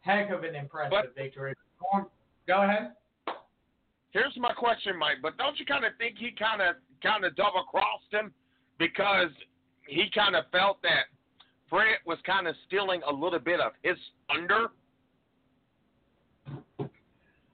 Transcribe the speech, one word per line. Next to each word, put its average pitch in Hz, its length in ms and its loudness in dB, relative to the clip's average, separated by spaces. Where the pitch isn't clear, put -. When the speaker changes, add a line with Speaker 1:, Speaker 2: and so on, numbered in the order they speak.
Speaker 1:
heck 202 280 2
of 165 140 -4
an 160 100 -6
impressive 143 360 -6
Speaker 2:
But 202 260 0
Speaker 1:
victory. 135 380 -8
Go 185 160 4
ahead. 208 300 2
Speaker 2:
Here's 254 260 -2
my 240 160 0
question, 214 460 0
Mike. 151 240 0
But 156 160 -4
don't 294 200 -2
you 277 60 -10
kinda 277 240 0
think 226 200 -6
he 226 140 -8
kinda, 202 440 0
kinda 190 300 0
double-crossed 196 840 -2
him 208 200 -2
because 185 520 2
he 175 240 0
kinda 196 420 2
felt 196 300 2
that 156 240 2
Fred 208 340 4
was 165 180 -4
kinda 180 320 0
stealing 185 380 0
a 147 80 0
little 160 260 0
bit 135 220 0
of 117 120 0
his 170 140 0
thunder? 185 420 0